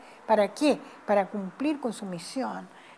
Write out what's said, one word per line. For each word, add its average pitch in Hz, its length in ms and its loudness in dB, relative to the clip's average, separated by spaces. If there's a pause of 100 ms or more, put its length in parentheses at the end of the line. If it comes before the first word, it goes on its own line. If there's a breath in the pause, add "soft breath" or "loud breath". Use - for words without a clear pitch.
(260 loud breath)
¿Para 214 280 4
qué? 285 240 4 (280 loud breath)
Para 202 200 4
cumplir 262 520 -4
con 240 140 -4
su 202 140 -10
misión 190 600 -8 (300 loud breath)